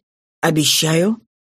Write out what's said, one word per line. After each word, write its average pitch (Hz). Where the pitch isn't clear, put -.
"Обещаю". 160